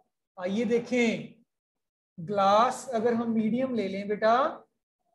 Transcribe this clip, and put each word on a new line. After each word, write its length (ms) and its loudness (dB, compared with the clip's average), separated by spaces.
आइए 260 -2
देखें, 680 -2
ग्लास 680 2
अगर 260 0
हम 160 -2
मीडियम 440 0
ले 140 -2
लें 200 -8
बेटा, 560 0